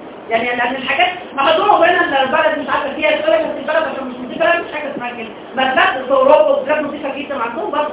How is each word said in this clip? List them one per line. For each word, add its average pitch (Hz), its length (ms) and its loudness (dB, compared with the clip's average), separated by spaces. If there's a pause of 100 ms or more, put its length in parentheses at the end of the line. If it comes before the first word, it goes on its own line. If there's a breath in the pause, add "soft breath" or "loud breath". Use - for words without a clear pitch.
(300)
يعني 226 160 0
لان 247 300 -2
الحاجات 277 340 0 (260)
ما 285 160 2
هتروح 381 240 4
هنا 311 480 4
البلد 311 360 2
مش 269 100 -6
عارفه 277 260 -2
فيها، 302 160 0
تقول 302 220 0
لك 320 80 4
بس - 180 -4
البلد 302 340 0
عشان 262 140 -8
مش 254 80 -10
دي 254 240 -10
بلد، 339 280 2
مش - 60 -12
حاجه 302 220 -6
اسمها 240 160 -8
كده، 233 160 -10 (280)
ما 262 160 0
البلد 320 340 2
في 247 60 -2
اوروبا 285 360 6
وبلاد 294 360 0
نظيفه 277 320 -6
جدًا 277 260 -6
عندهم 240 300 -6
برضه 294 220 -2